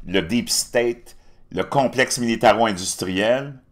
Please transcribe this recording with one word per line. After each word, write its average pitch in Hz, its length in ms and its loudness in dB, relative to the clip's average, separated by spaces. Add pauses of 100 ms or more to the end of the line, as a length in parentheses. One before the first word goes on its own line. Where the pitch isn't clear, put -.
le 92 160 0
deep 107 280 -2
state, - 640 -2 (340)
le 92 140 -4
complexe 127 540 0
militaro-industriel 113 1400 0 (140)